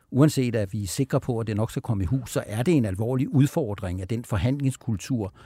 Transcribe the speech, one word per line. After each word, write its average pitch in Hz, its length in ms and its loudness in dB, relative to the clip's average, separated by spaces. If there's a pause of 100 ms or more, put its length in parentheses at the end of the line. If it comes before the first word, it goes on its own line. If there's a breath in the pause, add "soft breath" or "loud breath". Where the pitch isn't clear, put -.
(120)
uanset 127 440 4
at 104 180 -2
vi 107 100 -2
er 98 40 -4
sikre 135 320 0
på, 117 200 -4
at 113 80 -4
det 110 80 0
nok 110 160 0
skal 131 100 -6
komme 98 220 -2
i - 40 0
hus, 123 240 -2
så - 160 -2
er 107 160 -2
det 180 100 4
en 131 120 4
alvorlig 113 480 -2
udfordring 107 680 2
af 92 60 -8
den 117 180 -4
forhandlingskultur, 117 1080 -2 (120)